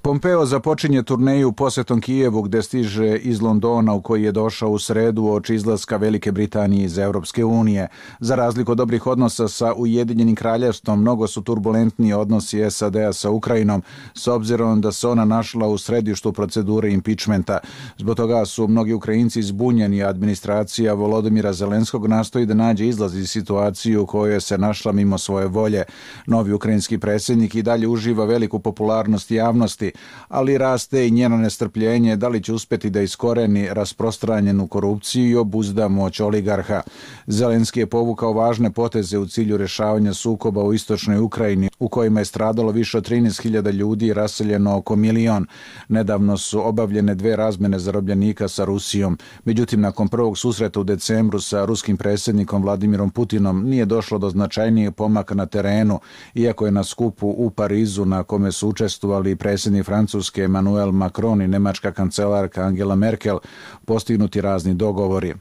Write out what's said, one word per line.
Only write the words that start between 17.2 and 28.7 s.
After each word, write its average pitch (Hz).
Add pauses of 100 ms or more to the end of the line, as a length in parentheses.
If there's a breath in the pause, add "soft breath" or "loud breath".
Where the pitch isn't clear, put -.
Zbog 107
toga 117
su 110
mnogi 110
Ukrajinci 113
zbunjeni, 101
a 98
administracija 104
Volodymyra 107
Zelenskog 104
nastoji 110
da 104
nađe 110
izlaz 104
iz 95
situacije 104
u 98
kojoj 104
se 98
našla 104
mimo 101
svoje 98
volje. 104 (440 loud breath)
Novi 110
ukrajinski 104
predsjednik 104
i 113
dalje 113
uživa 113
veliku 110
popularnost 107